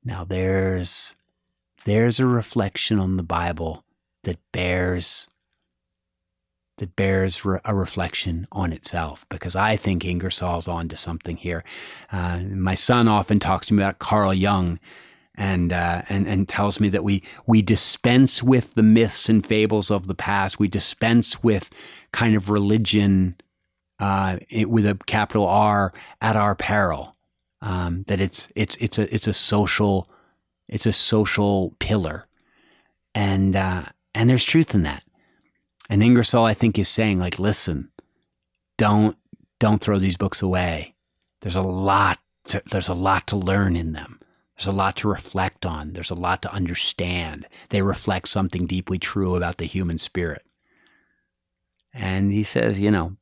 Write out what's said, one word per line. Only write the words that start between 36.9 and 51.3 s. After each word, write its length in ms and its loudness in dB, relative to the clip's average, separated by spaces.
like, 200 -4
"Listen, 520 -2
don't, 400 4
don't 220 4
throw 180 0
these 180 0
books 260 -2
away. 500 -2
There's 160 -6
a 60 -2
lot 560 0
to, 240 -4
there's 180 -2
a 60 -2
lot 340 0
to 80 -2
learn 400 0
in 160 -4
them. 280 -14
There's 120 -6
a 40 -2
lot 240 -2
to 120 -2
reflect 560 -4
on. 280 -8
There's 180 -8
a 40 -6
lot 280 -4
to 100 -8
understand. 920 -6
They 140 0
reflect 460 -2
something 380 -2
deeply 320 -4
true 360 -2
about 240 -4
the 60 -6
human 340 -4
spirit." 460 -6